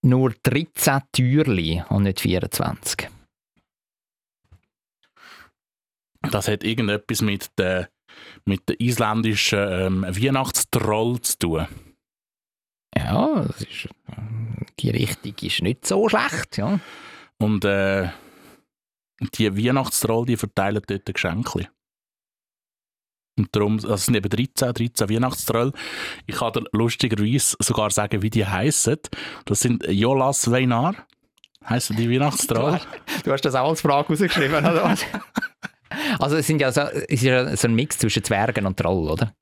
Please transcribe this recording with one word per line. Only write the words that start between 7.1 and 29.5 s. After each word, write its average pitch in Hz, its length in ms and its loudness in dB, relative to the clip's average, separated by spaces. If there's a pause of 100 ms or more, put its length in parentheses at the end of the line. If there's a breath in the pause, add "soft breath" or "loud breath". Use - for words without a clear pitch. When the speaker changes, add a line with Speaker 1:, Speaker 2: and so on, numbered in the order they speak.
Speaker 2:
mit 101 360 -2
der, 92 320 0 (560 loud breath)
mit 95 240 -2
der - 100 -2
isländischen, 110 800 0
ähm, 95 480 0
Weihnachtstroll 120 1120 0
zu - 160 -4
tun. 80 300 0 (1300 loud breath)
Speaker 1:
Ja, 247 500 0
das - 160 -6
ist, - 280 -12 (920)
die 120 100 0
Richtung 110 520 -2
ist - 200 -4
nicht 101 240 -2
so 196 240 2
schlecht, 220 480 -2
ja. 180 220 0 (600 loud breath)
Speaker 2:
Und, 107 260 0
äh, 98 440 2 (1300 loud breath)
die 104 200 0 (100)
Weihnachtstroll, 120 600 0
die 123 120 0
verteilen 101 480 -2
dort 98 200 -6
Geschenke. 90 640 -4 (1700)
Und - 160 0
darum, 104 220 2
also 107 180 -2
es 95 120 -2
sind 120 100 2
eben 101 140 -2
dreizehn, 123 440 -2
dreizehn 117 360 -2
Weihnachtstroll. 120 640 0 (520 loud breath)
Ich 104 120 -8
kann 117 160 -2
dir 117 180 -2
lustigerweise 113 880 2
sogar 107 320 2
sagen, 104 300 0
wie 107 80 0
die 107 160 2
heissen. 113 520 0 (480 loud breath)
Das 101 140 0